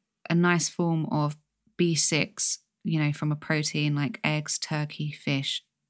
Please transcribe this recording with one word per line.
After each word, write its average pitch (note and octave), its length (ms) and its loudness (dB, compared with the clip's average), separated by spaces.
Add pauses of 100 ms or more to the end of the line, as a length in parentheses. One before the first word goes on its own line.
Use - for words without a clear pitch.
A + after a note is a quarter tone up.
(300)
a E3 60 2
nice F3 340 4
form E3 380 0
of D3+ 280 0 (420)
B E3+ 180 2
six, - 640 0 (240)
you D#3+ 160 0
know, D3 120 2
from D3+ 200 -2
a D3+ 40 -2
protein D3+ 600 -2
like C#3+ 280 -2
eggs, D3+ 360 -2
turkey, D3+ 520 -4
fish, C#3 520 -4 (260)